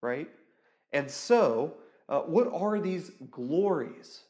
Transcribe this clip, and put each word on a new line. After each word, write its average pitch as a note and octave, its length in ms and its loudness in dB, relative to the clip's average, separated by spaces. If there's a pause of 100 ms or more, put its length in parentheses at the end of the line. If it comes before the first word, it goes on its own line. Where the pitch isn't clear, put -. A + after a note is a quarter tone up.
right? B2 280 -4 (640)
And C3+ 180 -2
so, D#3 600 2 (340)
uh, C#3 140 0
what G3 320 2
are G#3 260 -2
these F#3 320 -4 (180)
glories? D#3 1000 -2